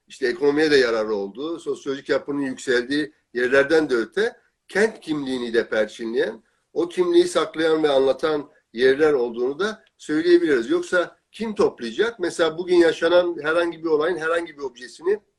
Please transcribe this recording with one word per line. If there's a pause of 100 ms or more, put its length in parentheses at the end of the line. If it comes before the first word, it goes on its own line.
işte
ekonomiye
de
yararı
olduğu,
sosyolojik
yapının
yükseldiği (220)
yerlerden
de
öte (320)
kent
kimliğini
de
perçinleyen, (300)
o
kimliği
saklayan
ve
anlatan (220)
yerler
olduğunu
da (140)
söyleyebiliriz.
Yoksa (160)
kim
toplayacak?
Mesela
bugün
yaşanan
herhangi
bir
olayın
herhangi
bir
objesini (180)